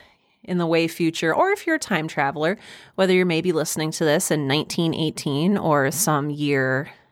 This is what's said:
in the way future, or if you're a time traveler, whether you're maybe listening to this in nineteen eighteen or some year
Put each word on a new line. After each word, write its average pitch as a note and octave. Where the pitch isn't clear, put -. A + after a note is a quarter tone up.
in F3+
the E3+
way E3
future, E3
or F#4
if G#4
you're D#4+
a -
time D#3+
traveler, E3
whether F#3
you're F#3
maybe E3+
listening D#3
to E3
this D#3
in D3
nineteen D#3
eighteen D#3
or C#3+
some D3
year C#3+